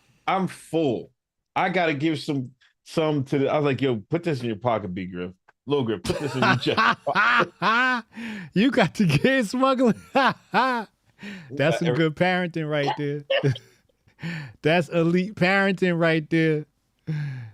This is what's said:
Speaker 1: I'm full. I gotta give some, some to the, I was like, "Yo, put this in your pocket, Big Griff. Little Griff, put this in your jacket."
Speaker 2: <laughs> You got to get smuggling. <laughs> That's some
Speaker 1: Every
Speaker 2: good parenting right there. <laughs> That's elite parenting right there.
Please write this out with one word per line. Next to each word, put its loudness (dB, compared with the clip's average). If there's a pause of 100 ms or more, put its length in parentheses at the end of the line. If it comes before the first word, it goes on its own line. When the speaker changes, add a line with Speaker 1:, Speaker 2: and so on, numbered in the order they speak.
(280)
Speaker 1:
I'm 0
full. -4 (440)
I 0
gotta 0
give -2
some, -4 (320)
some 0
to -2
the, 2
I 2
was 2
like, 0
"Yo, 0 (120)
put -2
this -4
in -4
your -4
pocket, -2
Big -8
Griff. -8 (360)
Little 0
Griff, -4
put -4
this -6
in -2
your 4
jacket." 0
Speaker 2:
<laughs> 0 (480)
You 4
got 2
to 2
get 4
smuggling. 2 (100)
<laughs> -14
That's 2 (1400)
some 0
Speaker 1:
Every 0
Speaker 2:
good 0
parenting -2
right 0
there. -6 (200)
<laughs> -8
That's 0
elite 0
parenting 2
right 2
there. 2 (880)